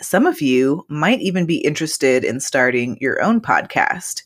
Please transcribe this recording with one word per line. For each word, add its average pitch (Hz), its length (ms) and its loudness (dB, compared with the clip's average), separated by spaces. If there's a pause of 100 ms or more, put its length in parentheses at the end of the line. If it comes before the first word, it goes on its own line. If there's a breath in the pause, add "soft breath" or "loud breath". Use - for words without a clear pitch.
some 220 240 2
of 339 160 0
you 135 460 2
might 156 320 0
even 180 260 0
be 160 180 -2
interested 151 600 0
in 123 160 -4
starting 123 600 0
your 131 220 -2
own 220 180 2
podcast. - 840 -2